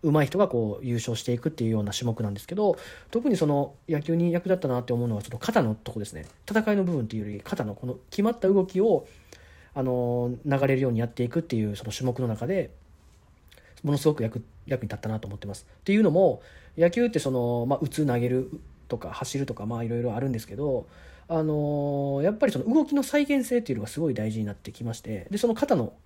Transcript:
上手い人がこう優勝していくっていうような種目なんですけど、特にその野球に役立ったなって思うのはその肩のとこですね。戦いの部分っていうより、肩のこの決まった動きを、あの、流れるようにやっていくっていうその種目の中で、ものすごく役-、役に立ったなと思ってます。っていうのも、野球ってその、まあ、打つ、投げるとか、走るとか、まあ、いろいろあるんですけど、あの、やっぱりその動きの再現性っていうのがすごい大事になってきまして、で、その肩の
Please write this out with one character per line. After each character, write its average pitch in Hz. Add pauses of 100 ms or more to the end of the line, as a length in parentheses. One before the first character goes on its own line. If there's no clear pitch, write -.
上 151
手 143
い -
人 185
が 202
こ 110
う 131
優 120
勝 117
し -
て 120
い 120
く -
っ 151
て 123
い 113
う -
よ 110
う -
な 101
種 123
目 113
な 107
ん 101
で 101
す -
け 165
ど、 196 (340)
特 240
に 220
そ 156
の 143 (140)
野 151
球 165
に 170
役 175
立 185
っ 180
た 156
な 123
っ 120
て 120
思 120
う -
の 110
は 104
そ -
の 117
肩 220
の 110
と -
こ -
で 104
す -
ね。 76 (220)
戦 214
い 202
の 196
部 175
分 135
っ -
て 113
い 107
う 101
よ 101
り、 101
肩 -
の 104
こ -
の 123 (140)
決 -
ま 220
っ 240
た -
動 196
き 185
を、 208 (680)
あ 135
の、 123
流 139
れ 135
る 127
よ 131
う -
に 113
や 117
っ -
て -
い 120
く 165
っ -
て 120
い 110
う 104
そ -
の 110
種 127
目 120
の 123
中 110
で、 185 (1120)
も 143
の 143
す -
ご 151
く -
役-、 113 (240)
役 131
に 107
立 -
っ -
た -
な 110
と -
思 101
っ -
て -
ま 101
す。 - (140)
っ -
て 196
い 202
う 220
の 190
も、 160 (340)
野 170
球 240
っ 226
て 165
そ 135
の、 120
ま 139
あ、 -
打 143
つ、 151
投 123
げ 123
る 127 (260)
と 120
か、 -
走 -
る 135
と 120
か、 104
ま 117
あ、 117
い 113
ろ 117
い 120
ろ 120
あ 107
る 135
ん 131
で 113
す 107
け 101
ど、 131 (400)
あ 165
の、 143
や 185
っ 214
ぱ 294
り 233
そ 135
の 214
動 302
き -
の 277
再 294
現 277
性 240
っ 233
て 185
い -
う 113
の -
が 123
す -
ご 156
い 117
大 110
事 110
に 107
な 101
っ -
て -
き 117
ま 113
し -
て、 104
で、 202
そ 233
の 226
肩 277
の 120 (140)